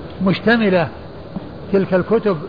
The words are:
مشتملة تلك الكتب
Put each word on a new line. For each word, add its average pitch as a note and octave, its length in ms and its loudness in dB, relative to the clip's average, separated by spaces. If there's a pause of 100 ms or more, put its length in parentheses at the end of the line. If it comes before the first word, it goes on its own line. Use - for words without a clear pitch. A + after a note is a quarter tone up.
(260)
مشتملة G3 640 4 (840)
تلك F#3+ 220 2
الكتب G#3 420 2 (120)